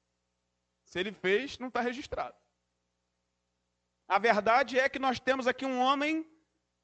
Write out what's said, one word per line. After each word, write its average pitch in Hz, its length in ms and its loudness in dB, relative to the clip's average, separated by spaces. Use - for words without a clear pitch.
Se - 160 -10
ele 202 140 -4
fez, 208 440 0
não 247 140 -10
tá 240 80 -2
registrado. 233 560 -4
A 190 100 4
verdade 226 580 2
é 269 120 2
que 277 100 -8
nós 254 220 -2
temos 254 260 -2
aqui 254 180 -2
um 254 140 -2
homem 285 480 0